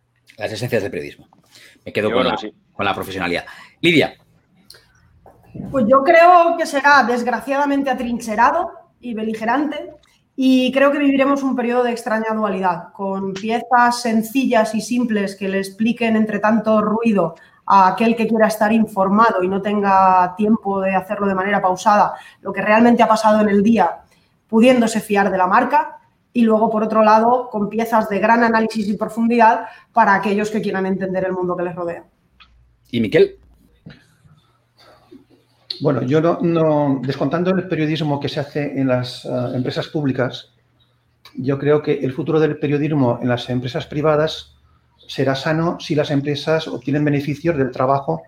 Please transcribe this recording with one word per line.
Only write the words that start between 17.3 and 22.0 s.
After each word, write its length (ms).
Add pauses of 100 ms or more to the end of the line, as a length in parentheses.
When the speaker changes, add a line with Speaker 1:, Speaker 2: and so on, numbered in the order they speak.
Speaker 3:
a 240
aquel 260
que 120
quiera 200
estar 240
informado 720
y 40
no 140
tenga 760
tiempo 440
de 140
hacerlo 320
de 80
manera 260
pausada, 520 (280)